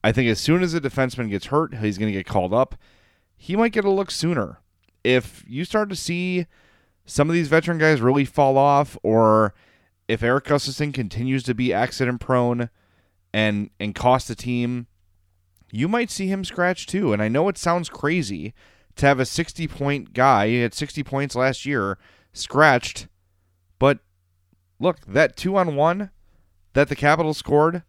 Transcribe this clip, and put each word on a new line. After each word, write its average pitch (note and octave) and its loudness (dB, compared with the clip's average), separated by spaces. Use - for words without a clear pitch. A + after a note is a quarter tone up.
I A2 4
think B2 2
as A2 0
soon E3+ 2
as E3 -2
a E3+ -2
defenseman B2+ -4
gets G2 -4
hurt, D3 -2
he's G#2+ -2
gonna G#2+ -2
get F#2+ -6
called F#2 -2
up. C3 0
He F3+ -6
might A3+ 2
get G#3+ -2
a G3 2
look F#3+ -2
sooner. D3+ -4
If B2+ 0
you C3+ -8
start G#3+ -2
to F3+ -8
see F3+ -4
some D3 0
of E3 2
these E3 0
veteran E3 2
guys D#3 4
really C3+ 2
fall C3+ 2
off, C#3+ 2
or A2 4
if A2 -2
Erik B2+ 0
Gustafsson D3 -2
continues B2+ -4
to B2+ -2
be B2 -2
accident B2 -2
prone A#2+ 0
and, G#2 0
and G2+ -6
cost B2+ 2
the A#2 -8
team, A#2+ -6
you A#2 -2
might A#3+ -2
see G3 -6
him F#3+ -4
scratch F3+ -2
too. F#3 0
And G#2 0
I G#2+ 0
know D3 2
it G3 -4
sounds E3+ -2
crazy A2 -4
to C#3 2
have C#3 4
a B2+ 0
sixty E3 -6
point C#3 -6
guy, B2 4
he A#2+ 2
had A#2 -2
sixty D3 -8
points C3+ -4
last C3 -2
year, G#2 -2
scratched. - 2
But C3+ 4
look, E3+ -2
that C3+ 0
two-on-one F3+ -2
that C#3 4
the C#3+ -4
Capitals D#3 2
scored D#3+ 2